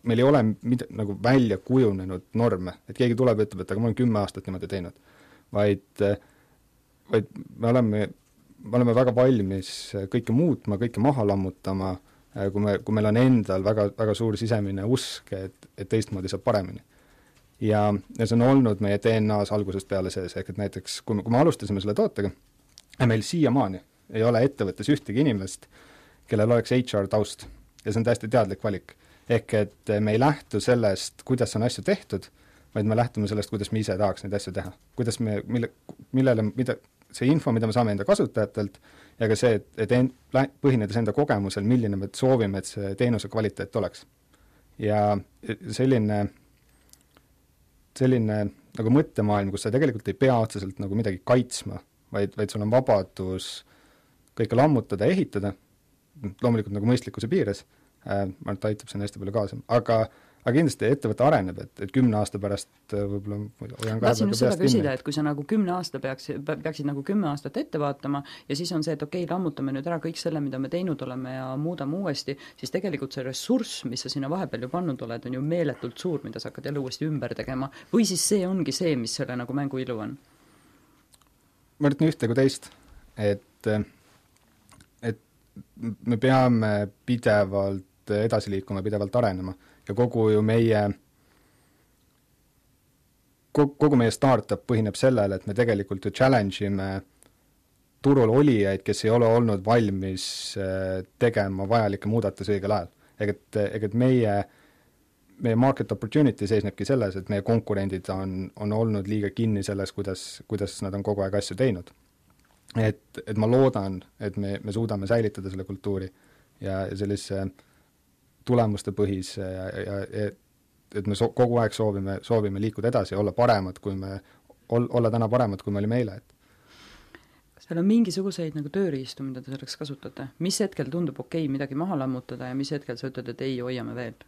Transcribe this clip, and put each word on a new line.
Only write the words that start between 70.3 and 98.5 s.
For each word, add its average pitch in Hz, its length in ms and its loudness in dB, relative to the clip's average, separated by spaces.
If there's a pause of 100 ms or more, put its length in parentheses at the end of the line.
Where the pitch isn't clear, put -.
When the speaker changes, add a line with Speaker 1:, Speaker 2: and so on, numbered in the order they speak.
Speaker 2:
mida 131 100 -6
me 135 160 -4
teinud 175 320 -4
oleme 127 320 -8
ja 131 140 -8 (100)
muudame 160 400 -4
uuesti, 143 380 -4 (240)
siis - 100 -10
tegelikult 147 460 -4
see 131 100 -6
ressurss, - 640 -2
mis - 160 -8
sa 123 60 -8
sinna 139 180 -4
vahepeal 160 320 -6
ju 127 80 -10
pannud 160 380 -4
oled, 117 180 -8
on 127 80 -6
ju 135 80 -4
meeletult 147 560 -4
suur, 165 240 -4
mida 113 160 -10
sa - 140 -12
hakkad - 180 -10
jälle 147 80 -4
uuesti 135 300 -6
ümber 123 260 -4
tegema. 131 320 -6 (240)
Või 220 160 4
siis 180 160 -2
see 190 240 2
ongi 185 240 0
see, 160 300 0
mis 113 180 -6
selle 123 160 -4
nagu 123 220 -6
mängu 139 260 -4
ilu 117 160 -6
on? - 160 -8 (1600)
Speaker 1:
Ma 143 140 2
arvan, 139 100 -2
et 160 60 4
nii 160 100 2
ühte 117 160 -2
kui 120 80 0
teist. - 320 0 (480)
Et, 104 540 -2 (1300)
et 113 180 -6 (840)
me 117 140 2
peame 127 500 4 (380)
pidevalt 101 1040 0
edasi 107 400 0
liikuma, 98 320 -4
pidevalt 101 320 -4
arenema. 95 380 0 (340)
Ja 101 80 -6
kogu 117 340 2
ju 107 140 6
meie, 110 380 4 (2750)
ko-, 143 140 6 (100)
kogu 147 160 6
meie 117 160 6
startup 113 560 2
põhineb 110 320 0
sellel, 117 360 4
et 95 120 -8
me 101 80 -6
tegelikult 101 500 0
ju 101 60 -2
challenge 117 560 2
ime 98 220 -2 (1120)
turul 131 320 6
olijaid, 104 500 4